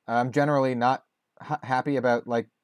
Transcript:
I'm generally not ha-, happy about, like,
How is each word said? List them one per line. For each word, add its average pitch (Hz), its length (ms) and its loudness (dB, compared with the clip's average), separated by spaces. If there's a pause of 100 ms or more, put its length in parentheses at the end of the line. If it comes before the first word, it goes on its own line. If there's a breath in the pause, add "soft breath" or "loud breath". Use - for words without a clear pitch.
I'm 120 260 -2
generally 143 420 2
not 120 300 0 (360)
ha-, - 220 -8
happy 131 340 -2
about, 120 300 0
like, 117 240 -4 (140)